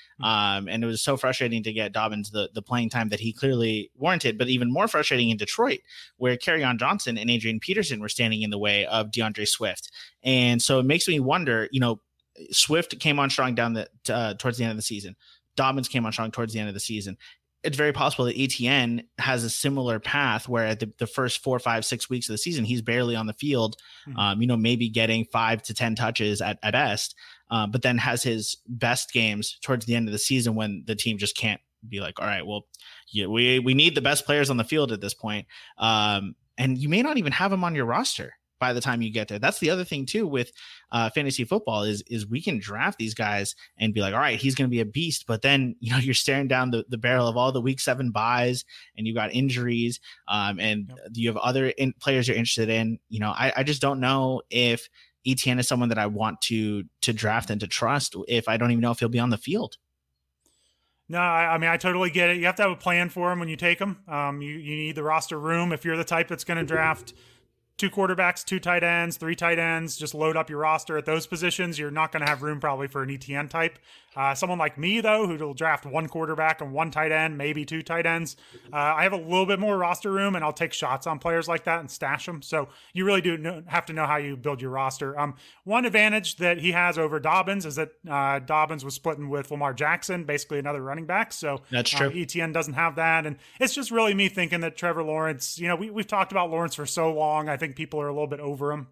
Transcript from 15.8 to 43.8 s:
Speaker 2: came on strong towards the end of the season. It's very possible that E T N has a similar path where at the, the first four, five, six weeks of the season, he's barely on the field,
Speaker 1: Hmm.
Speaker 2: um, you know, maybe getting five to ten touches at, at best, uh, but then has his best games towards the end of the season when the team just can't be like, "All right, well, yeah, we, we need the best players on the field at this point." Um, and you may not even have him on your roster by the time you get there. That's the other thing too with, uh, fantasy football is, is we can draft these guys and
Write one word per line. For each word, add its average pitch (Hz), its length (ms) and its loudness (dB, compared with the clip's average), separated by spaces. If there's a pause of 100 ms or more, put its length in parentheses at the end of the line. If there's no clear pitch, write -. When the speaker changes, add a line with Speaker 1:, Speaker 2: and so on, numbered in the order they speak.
Speaker 2:
came 120 180 0
on 110 60 -2
strong 113 180 -4
towards 113 220 -4
the 110 80 -4
end 107 80 -4
of 98 60 -6
the 98 60 -6
season. 101 380 -6 (460)
It's 151 120 -2
very 151 160 4
possible 139 320 2
that 123 100 0
E 131 140 0
T 123 180 -2
N 120 380 2 (140)
has 127 260 0
a 113 60 -2
similar 127 500 0
path 131 480 0
where 117 180 2
at 110 140 -2
the, 107 180 -6
the 117 80 0
first - 380 -2
four, 127 160 0
five, 113 240 0
six - 260 -4
weeks 123 180 -4
of 113 40 -4
the 107 60 -4
season, 160 260 -2
he's 117 180 0
barely 120 320 2
on 110 140 -2
the 107 40 -6
field, 117 440 0 (280)
Speaker 1:
Hmm. 131 140 -10
Speaker 2:
um, 101 220 2
you 120 80 4
know, 123 80 4
maybe 117 320 4
getting 113 380 2
five 113 360 0
to - 100 -10
ten 113 220 0
touches 107 480 0
at, 98 220 -2
at 107 80 2
best, 123 420 0 (380)
uh, 110 160 0
but 120 140 0
then 123 160 4
has 120 260 0
his 113 320 -2 (100)
best 120 460 -2
games 107 500 0
towards 117 240 -2
the 117 80 2
end 117 140 2
of 104 40 -4
the 104 60 -2
season 117 380 2
when 104 320 -4
the 110 80 -2
team 107 220 -2
just 101 180 -2
can't 110 240 -2 (280)
be 101 120 -8
like, 87 200 -8
"All - 60 -4
right, 98 180 -2
well, 104 220 -6 (460)
yeah, 101 140 0
we, 120 340 4
we 127 140 4
need 151 200 6
the 143 60 2
best 139 260 2
players 147 240 4
on 127 60 2
the 113 80 2
field 147 260 2
at 104 100 -4
this 101 140 -6
point." 104 320 -6 (320)
Um, 104 560 2 (240)
and 131 180 2
you 143 120 -2
may 180 120 4
not 294 160 2
even 165 140 2
have 190 220 0
him 185 100 0
on 170 140 0
your 135 80 0
roster 127 500 -2 (240)
by 127 140 2
the 120 80 0
time 117 220 0
you 110 80 -2
get 107 160 -2
there. 104 140 -6
That's - 180 2
the 160 120 2
other 185 120 0
thing 139 240 -6
too 214 180 0
with, 139 280 -2 (400)
uh, 113 180 2
fantasy 139 320 -2
football 117 400 0
is, 104 200 0
is 110 260 -6
we 120 120 -2
can 156 200 -2
draft 110 360 -4
these 110 160 -4
guys 104 440 -2 (200)
and 110 160 0